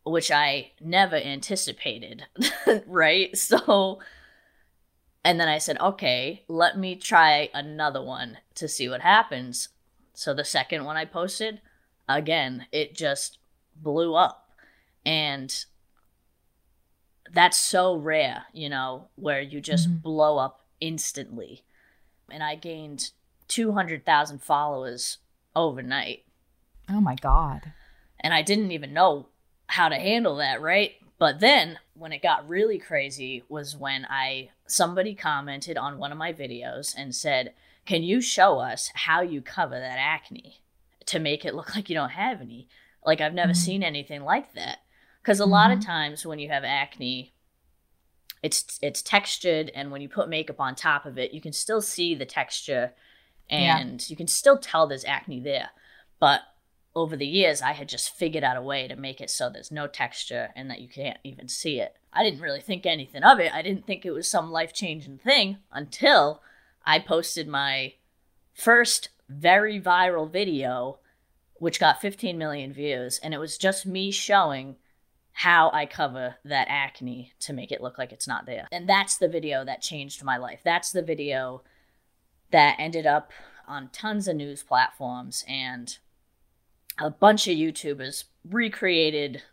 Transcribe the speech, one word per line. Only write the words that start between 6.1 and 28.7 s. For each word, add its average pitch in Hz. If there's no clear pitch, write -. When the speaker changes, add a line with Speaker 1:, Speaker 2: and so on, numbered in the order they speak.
Speaker 1:
let 165
me 185
try 156
another 147
one 127
to 156
see 123
what 123
happens." 143
So -
the 143
second 143
one 151
I 160
posted, 196
again, 139
it 147
just 139
blew 156
up. -
And 147
that's 175
so 185
rare, 151
you 156
know, 131
where 143
you 139
just 165
Speaker 2:
Mm-hmm. 170
Speaker 1:
blow 156
up 135
instantly. 139
And 156
I 151
gained 156
two 226
hundred 165
thousand 147
followers 135
overnight. 131
Speaker 2:
Oh 208
my 139
God. 147
Speaker 1:
And 160
I 160
didn't 202